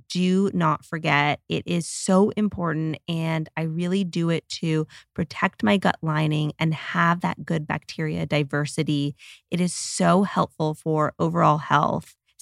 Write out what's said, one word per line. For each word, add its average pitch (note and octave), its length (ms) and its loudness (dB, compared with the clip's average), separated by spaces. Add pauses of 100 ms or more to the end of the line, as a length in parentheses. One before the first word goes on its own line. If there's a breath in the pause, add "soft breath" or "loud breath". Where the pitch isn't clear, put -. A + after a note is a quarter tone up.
do F#3 460 2
not D#3+ 300 0
forget. D3 640 0
It D#3 180 -4
is F3 220 -2
so G3 480 2
important, D#3+ 640 -2 (100)
and D#3+ 480 -2
I D#3+ 60 -4
really F3 420 0
do E3+ 260 -2
it - 200 -2
to D#3 360 -2 (260 loud breath)
protect - 520 -4
my G3+ 140 4
gut - 220 0
lining D3+ 600 0
and D#3+ 120 2
have E3+ 500 0
that - 220 -4
good D#3 220 -2
bacteria D#3+ 580 -6
diversity. D3 920 -2 (340 loud breath)
It F3 100 -2
is F3+ 140 0
so F3+ 480 2
helpful D#3+ 520 -2
for D#3 440 0
overall E3 400 4
health. - 560 0 (280)